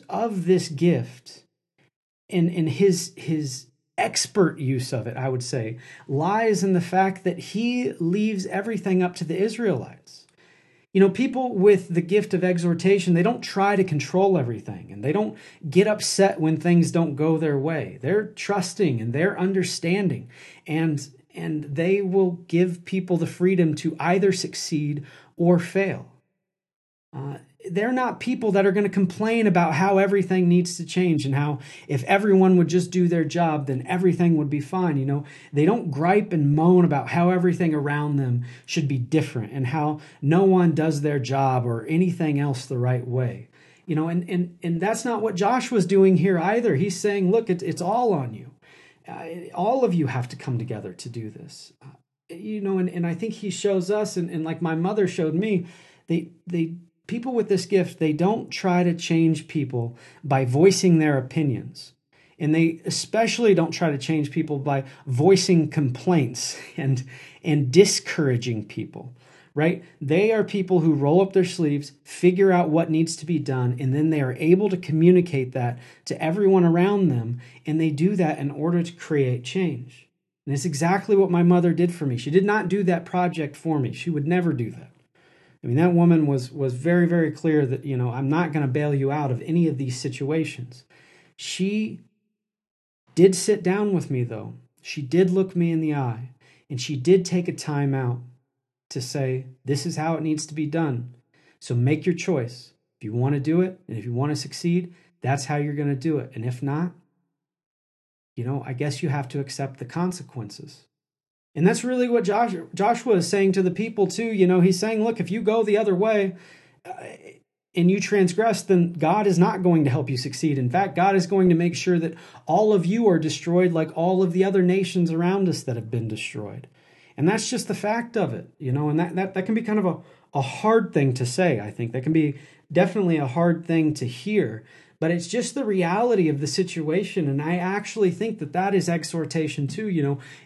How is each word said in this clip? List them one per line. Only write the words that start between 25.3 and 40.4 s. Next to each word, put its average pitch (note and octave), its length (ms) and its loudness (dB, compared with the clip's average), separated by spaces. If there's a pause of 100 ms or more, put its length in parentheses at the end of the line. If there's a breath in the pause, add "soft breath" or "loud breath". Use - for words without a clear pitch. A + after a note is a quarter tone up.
or F3 220 4
fail. F#3+ 520 -4 (1040)
Uh, C#3 220 -10 (340)
they're G#3 200 0
not B3+ 300 -2
people A#3 320 -2
that G3 120 4
are G3 60 4
gonna G3+ 160 2
complain G#3+ 580 0
about F3 280 4
how F#3+ 240 4
everything F#3+ 500 2
needs F3 300 2
to E3 80 -10
change E3 400 0
and C3+ 100 0
how D3 240 -2 (300 loud breath)
if C3+ 160 -2
everyone F#3+ 500 6
would E3+ 140 4
just F3 200 0
do F3+ 180 2
their E3 180 2
job, D3+ 420 -2
then B2+ 180 -4
everything F3 520 2
would D3 120 0
be D3 120 -2
fine. F3 340 -2
You C3+ 100 -2
know, C#3+ 200 -4 (260 loud breath)
they D3 140 2
don't F#3+ 260 0
gripe F3+ 400 2
and D3 240 2
moan F3 300 6
about C#3+ 240 0
how F3 220 2
everything F3 420 2
around D3 420 -2
them B2 300 0 (200 loud breath)
should D#3+ 220 -2
be C3 100 -2
different A#2+ 540 -2
and C3 160 -4
how D3+ 320 -2 (220 loud breath)
no E3+ 240 4